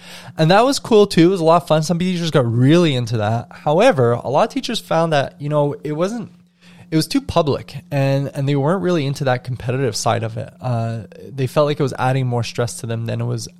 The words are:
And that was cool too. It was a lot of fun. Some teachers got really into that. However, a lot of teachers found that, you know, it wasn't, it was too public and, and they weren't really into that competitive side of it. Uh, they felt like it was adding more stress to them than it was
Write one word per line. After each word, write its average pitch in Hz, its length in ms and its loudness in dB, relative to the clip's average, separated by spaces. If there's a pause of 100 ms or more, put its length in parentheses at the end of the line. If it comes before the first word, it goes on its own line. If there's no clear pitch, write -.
(380)
And 160 120 4
that 208 140 6
was 269 140 0
cool 208 280 4
too. 175 220 4
It - 20 6
was 190 100 -2
a 160 40 0
lot 165 180 4
of - 60 -18
fun. 156 140 2
Some 170 160 -2
teachers 175 320 -2
got 127 200 2
really 139 440 4
into 120 240 -2
that. 110 320 -2
However, 151 600 2
a - 160 -4
lot 165 200 2
of - 60 -12
teachers 247 260 -6
found 165 320 0
that, 139 280 -2
you 143 80 -6
know, 147 260 0 (100)
it 151 80 -4
wasn't, 190 380 -4 (600)
it 156 60 0
was 156 120 0
too 277 120 0
public 147 540 -2 (160)
and, 139 420 -2
and 139 160 -4
they 143 60 2
weren't 156 280 0
really 175 240 0
into 139 180 -4
that 123 180 0
competitive 123 540 -4
side 110 260 0
of 113 140 -8
it. 104 240 -10
Uh, 117 440 -4 (240)
they 131 200 -4
felt 151 180 2
like 147 140 -2
it - 20 2
was 131 160 -2
adding 131 280 0
more 120 180 -2
stress - 360 -6
to 120 60 -10
them 113 200 -6
than 117 140 -4
it 117 40 -2
was 117 240 -6 (120)